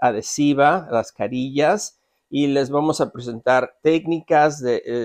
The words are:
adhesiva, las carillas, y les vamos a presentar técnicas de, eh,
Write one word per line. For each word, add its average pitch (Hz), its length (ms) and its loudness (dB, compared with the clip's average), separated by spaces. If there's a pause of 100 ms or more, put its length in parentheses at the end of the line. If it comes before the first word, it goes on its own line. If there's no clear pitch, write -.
adhesiva, 143 880 2
las 113 200 -2
carillas, 135 880 -2 (320)
y 143 160 0
les 139 240 0
vamos 147 280 0
a 123 120 -2
presentar 123 720 -2
técnicas 160 760 2
de, 123 260 0
eh, - 60 -8 (140)